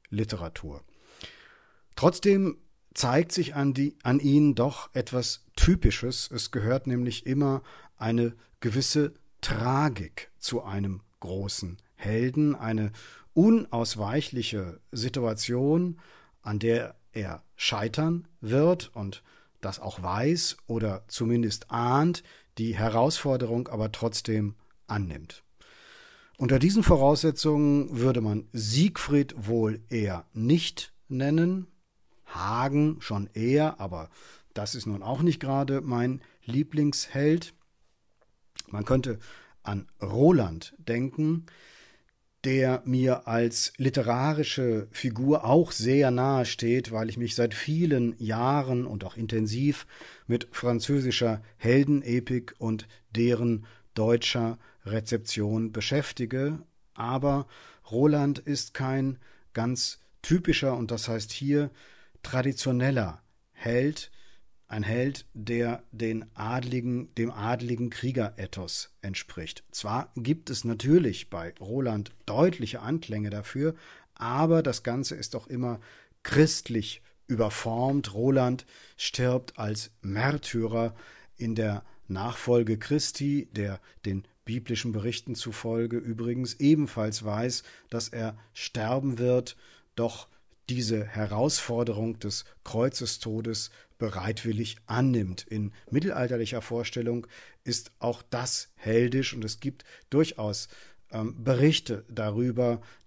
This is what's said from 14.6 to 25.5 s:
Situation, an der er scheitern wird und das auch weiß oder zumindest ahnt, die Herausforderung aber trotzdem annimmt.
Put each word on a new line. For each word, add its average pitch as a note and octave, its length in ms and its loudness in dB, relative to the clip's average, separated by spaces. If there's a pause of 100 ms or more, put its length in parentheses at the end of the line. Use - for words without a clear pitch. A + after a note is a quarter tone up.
Situation, B2+ 1080 0 (420)
an G#2+ 180 -4
der A#2 360 0 (160)
er G2 320 -8 (120)
scheitern D3+ 720 -2 (140)
wird D3 540 2
und G2 260 -8 (400)
das F#2+ 180 -6
auch F#2 220 -10
weiß A#2+ 560 0 (100)
oder G#2+ 400 -2
zumindest A#2 640 0
ahnt, C3 520 2 (340)
die A2+ 180 -2
Herausforderung A#2+ 920 2
aber G#2+ 240 -2
trotzdem G#2+ 640 -2 (320)
annimmt. E2+ 560 -6 (920)